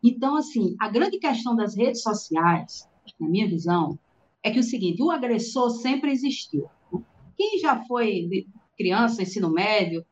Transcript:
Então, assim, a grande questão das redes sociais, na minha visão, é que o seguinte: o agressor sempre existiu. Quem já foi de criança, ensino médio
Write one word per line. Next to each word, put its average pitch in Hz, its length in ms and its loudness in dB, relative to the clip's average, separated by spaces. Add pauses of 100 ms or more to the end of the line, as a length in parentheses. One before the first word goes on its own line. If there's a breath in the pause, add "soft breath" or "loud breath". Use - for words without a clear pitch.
Então, 254 320 4
assim, 208 420 -2
a 214 120 -4
grande 370 280 0
questão 240 380 -2
das 202 180 0
redes 233 280 0
sociais, 165 840 0 (320)
na 160 80 -4
minha 190 220 2
visão, 165 500 0 (440)
é 226 80 0
que 233 80 2
o 254 40 4
seguinte: 190 400 0
o 330 80 2
agressor 247 600 0
sempre 277 420 0
existiu. - 560 -2 (680)
Quem 415 260 0
já 254 260 2
foi 214 420 -2
de 190 180 -4 (300)
criança, 220 460 2
ensino 185 260 -2
médio 170 640 0